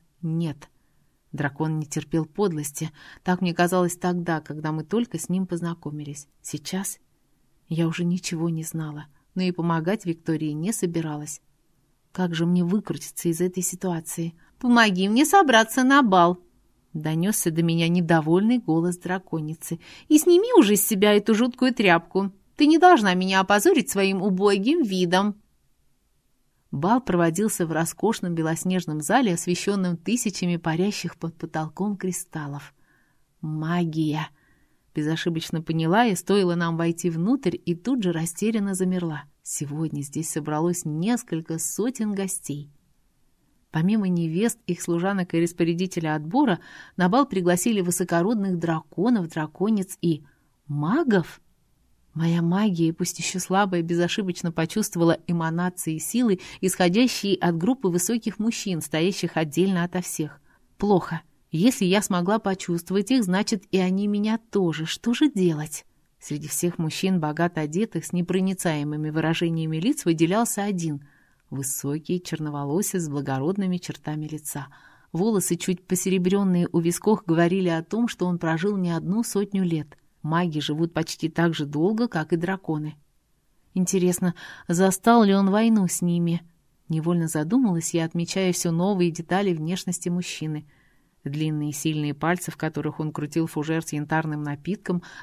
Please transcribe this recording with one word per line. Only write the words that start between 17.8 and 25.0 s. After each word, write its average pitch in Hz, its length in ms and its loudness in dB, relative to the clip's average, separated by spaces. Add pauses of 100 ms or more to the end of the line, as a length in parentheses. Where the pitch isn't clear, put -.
недовольный 170 680 4
голос 170 400 0
драконицы. 165 800 -6 (300)
«И 302 100 8
сними 359 400 4
уже 208 160 8
с 202 100 2
себя 208 300 4
эту 208 200 4
жуткую 247 400 2
тряпку! 190 580 2 (240)
Ты 294 100 4
не 320 120 8
должна 302 360 8
меня 185 240 2
опозорить 208 520 4
своим 196 320 2
убогим 202 600 4
видом!» 190 540 2 (1300)